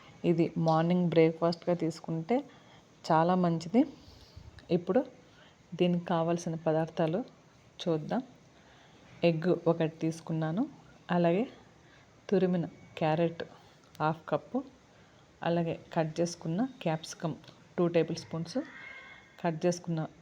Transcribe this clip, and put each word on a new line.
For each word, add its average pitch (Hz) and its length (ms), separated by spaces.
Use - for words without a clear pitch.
ఇది 165 160
మార్నింగ్ 170 460
బ్రేక్‌ఫాస్ట్‌గా 170 680
తీసుకుంటే 165 540
చాలా 170 280
మంచిది. 170 380
ఇప్పుడు 185 240
దీనికి 175 400
కావాల్సిన 165 560
పదార్థాలు 160 520
చూద్దాం. 170 400
ఎగ్ 165 180
ఒకటి 165 320
తీసుకున్నాను, 160 600
అలాగే 175 260
తురిమిన 180 380
క్యారెట్ 165 420
హాఫ్ 156 280
కప్పు, 240 300
అలాగే 170 260
కట్ 160 240
చేసుకున్న 175 480
క్యాప్సికమ్ 160 500
టూ 175 100
టేబుల్ 165 260
స్పూన్స్, 165 340
కట్ 165 200
చేసుకున్న 170 380